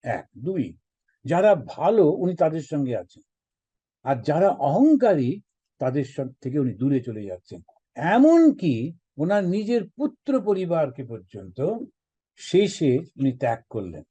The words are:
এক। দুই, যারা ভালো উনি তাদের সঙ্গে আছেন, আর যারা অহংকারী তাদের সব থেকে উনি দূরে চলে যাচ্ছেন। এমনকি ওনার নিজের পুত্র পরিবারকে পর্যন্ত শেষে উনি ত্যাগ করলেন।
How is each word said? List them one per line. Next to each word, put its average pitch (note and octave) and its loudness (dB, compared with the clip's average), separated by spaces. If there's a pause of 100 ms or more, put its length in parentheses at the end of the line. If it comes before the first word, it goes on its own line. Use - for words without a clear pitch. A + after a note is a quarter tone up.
এক। A#2+ -8
দুই, D3+ -6 (460)
যারা F#3 4
ভালো E3+ 2
উনি F3+ -2
তাদের D#3+ 0
সঙ্গে C3+ -4
আছেন, - -12 (800)
আর C3 -2
যারা D#3+ 2
অহংকারী F#3+ 2 (360)
তাদের C3 -2
সব C3 -8 (140)
থেকে C3+ -4
উনি B2+ 0
দূরে B2+ 0
চলে G#2+ -10
যাচ্ছেন। F#2 -14 (340)
এমনকি G#3+ 4 (240)
ওনার F#3+ 0
নিজের G#3 -2
পুত্র C4+ -4
পরিবারকে E3+ -2
পর্যন্ত A2 -8 (640)
শেষে F3 0
উনি C3+ -4
ত্যাগ A#2 -2 (100)
করলেন। F#2 -10